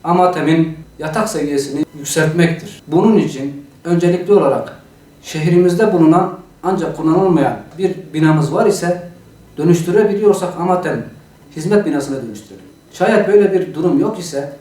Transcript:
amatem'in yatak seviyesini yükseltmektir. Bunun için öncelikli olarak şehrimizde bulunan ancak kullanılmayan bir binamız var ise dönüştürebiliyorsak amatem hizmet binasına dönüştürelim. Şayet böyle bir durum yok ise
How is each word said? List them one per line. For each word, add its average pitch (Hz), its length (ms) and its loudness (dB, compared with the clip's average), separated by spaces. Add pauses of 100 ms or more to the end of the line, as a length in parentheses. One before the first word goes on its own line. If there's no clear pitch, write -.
amatem'in 165 720 2 (220)
yatak 156 300 -4
seviyesini 143 560 -4 (140)
yükseltmektir. 160 880 -2
Bunun 196 300 4
için 143 480 -4 (180)
öncelikli 175 500 0
olarak 143 400 2 (480)
şehrimizde 175 720 2
bulunan 170 460 2 (240)
ancak 175 340 -4
kullanılmayan 160 600 2 (200)
bir 185 180 -2 (180)
binamız 156 400 2
var 214 120 0
ise 175 440 -2 (480)
dönüştürebiliyorsak 196 920 2 (100)
amatem 165 460 -2 (500)
hizmet 196 300 0
binasına 139 300 -4
dönüştürelim. 104 500 -14 (280)
Şayet 202 340 0
böyle 196 260 4
bir 160 200 -2
durum 160 260 0
yok 190 200 -2
ise 139 420 -8